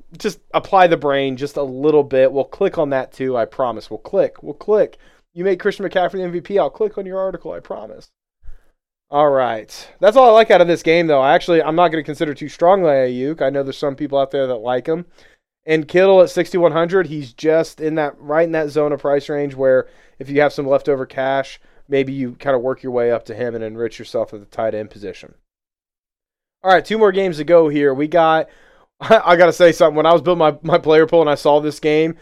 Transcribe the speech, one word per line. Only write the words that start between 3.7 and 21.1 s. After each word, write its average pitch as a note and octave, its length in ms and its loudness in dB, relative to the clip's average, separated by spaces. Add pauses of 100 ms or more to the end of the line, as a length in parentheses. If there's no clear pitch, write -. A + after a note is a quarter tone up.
We'll A2 80 -12
click. - 440 -4
We'll D3+ 100 -12
click. - 460 -2 (340)
You F3 120 -8
make F#3+ 160 -2
Christian F#3+ 280 -4
McCaffrey F3+ 240 -2
the F#3+ 120 -8
M F3 80 -8
V E3+ 100 -8
P, G3 160 -4
I'll D3+ 100 0
click G#3 300 -6
on G3 80 -10
your F#3 120 -10
article, F3+ 340 -8
I F3 80 -14
promise. - 500 -16 (1000)
All D3 200 2
right. A#2 580 -4 (120)
That's G#3 180 4
all C4 100 8
I A3 40 8
like A3+ 180 4
out F#3 100 6
of E3+ 80 4
this E3 140 -2
game, E3 240 2
though. C#3+ 160 2
I C#3+ 120 2
actually, F3 280 0
I'm D#3 140 -4
not F3 120 4
gonna D#3 140 -6
consider D3+ 320 -6
too C#3+ 160 -14
strongly F3 400 2
Ayuk. C3 500 -2
I C3+ 80 -2
know C#3 140 -2
there's C3+ 160 -10
some C3+ 180 -6
people C#3 220 -6
out C3+ 120 -2
there C#3 160 -4
that B2+ 100 -4
like B2 300 -6
him. E3+ 200 -6 (580)
And D#3+ 240 -2
Kittle F#3+ 320 6
at E3+ 80 4
sixty-one E3+ 440 0
hundred, E3+ 340 -2
he's C#3+ 260 -12
just D#3+ 480 -2
in D#3 140 -4
that, D3+ 240 -6
right D3+ 260 -2
in E3 80 -4
that D#3+ 160 -4
zone D3 240 -2
of C#3 80 -6
price C#3+ 300 -4
range C#3+ 240 -6
where C3 340 0 (300)
if C3 100 -14
you C#3+ 140 0
have C#3+ 100 2
some D3 140 -8
leftover C3+ 400 -2
cash, C3+ 520 -6 (300)